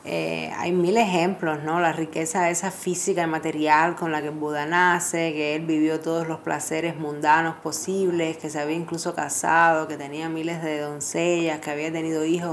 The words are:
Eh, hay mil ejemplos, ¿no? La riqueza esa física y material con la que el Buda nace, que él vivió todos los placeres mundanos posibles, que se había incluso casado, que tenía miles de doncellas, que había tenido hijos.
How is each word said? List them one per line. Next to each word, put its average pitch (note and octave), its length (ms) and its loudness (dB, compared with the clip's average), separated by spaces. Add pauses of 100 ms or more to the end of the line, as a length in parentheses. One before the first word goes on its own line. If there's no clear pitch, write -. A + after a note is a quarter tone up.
Eh, E3 480 -4
hay F3 140 -4
mil F3+ 280 4
ejemplos, F3+ 680 0
¿no? D#3+ 160 0
La E3 120 4
riqueza D#3+ 560 -2
esa F3 220 -2
física F3 540 -2
y - 20 0
material D#3 680 2
con E3 160 -2
la D3+ 100 0
que D3+ 60 -4
el D3+ 60 -6
Buda D3+ 300 -4
nace, E3+ 680 2
que D3+ 240 0
él D#3+ 100 -4
vivió D#3 320 2
todos D#3+ 300 -2
los D#3+ 100 -4
placeres D#3+ 580 -4
mundanos D3+ 600 2
posibles, E3+ 800 -2
que D#3+ 120 -8
se D3 120 -4
había D3+ 160 -2
incluso E3+ 400 -4
casado, D#3+ 720 4
que D3+ 80 -8
tenía C#3+ 320 -8
miles D#3+ 340 -4
de D#3 160 -2
doncellas, D#3+ 800 0
que D3 140 -6
había D3+ 180 -4
tenido D#3+ 340 -2
hijos. E3+ 280 0